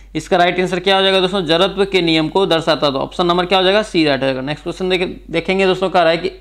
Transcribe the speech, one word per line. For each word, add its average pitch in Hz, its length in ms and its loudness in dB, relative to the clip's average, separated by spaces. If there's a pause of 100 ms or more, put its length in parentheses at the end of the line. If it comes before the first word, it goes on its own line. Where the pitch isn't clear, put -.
(160)
इसका 160 220 -2
राइट 175 220 2
आंसर 180 200 -2
क्या 196 180 0
हो 190 60 2
जाएगा 190 160 2
दोस्तों? 185 260 -2
जड़त्व 185 400 0
के 190 160 0
नियम 160 280 2
को 190 160 0
दर्शाता 156 460 0
था। 131 40 -2
ऑप्शन 139 300 -4
नंबर 175 200 0
क्या 190 120 0
हो 185 60 2
जाएगा? 196 180 2
सी 180 240 0
राइट 139 160 0
हो 135 40 -2
जाएगा। 131 160 -2
नेक्स्ट 147 220 -8
क्वेश्चन 180 260 -6
देखे-, 180 420 -4
देखेंगे 190 340 0
दोस्तों, 185 240 0
कह 180 120 2
रहा 160 80 4
है 170 80 2
कि 180 240 -6